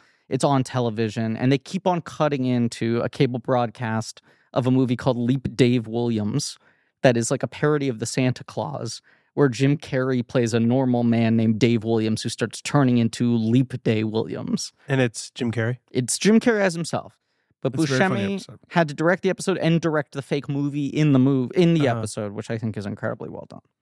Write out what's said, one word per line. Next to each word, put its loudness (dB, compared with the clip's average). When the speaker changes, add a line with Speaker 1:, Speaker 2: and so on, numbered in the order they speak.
Speaker 1:
It's -2
on 2
television." -4
And 2
they 2
keep -6
on 0
cutting -2
into 0
a 0
cable 0
broadcast -4
of 0
a 2
movie 4
called 0
Leap -2
Dave 4
Williams -2
that 6
is, 0
like, -2
a -4
parody 0
of -4
the -6
Santa -2
Claus, -8
where 4
Jim 0
Carrey -2
plays 0
a 2
normal 2
man 2
named 2
Dave 2
Williams 0
who -4
starts -6
turning 2
into 0
Leap 0
Day 0
Williams. -6
Speaker 2:
And 0
it's -2
Jim -6
Carrey? -2
Speaker 1:
It's -2
Jim 4
Carrey 2
as 0
himself. -6
But -2
Speaker 3:
It's 2
a 2
very 0
funny 2
Speaker 1:
Buscemi -2
Speaker 3:
episode. -10
Speaker 1:
had 2
to -8
direct 2
the 0
episode -2
and 2
direct -2
the -8
fake -4
movie -2
in 2
the 8
mov-, 2
in 4
the 2
Speaker 2:
Uh-huh. 0
Speaker 1:
episode, -6
which -10
I -4
think -6
is -6
incredibly -8
well -12
done. -20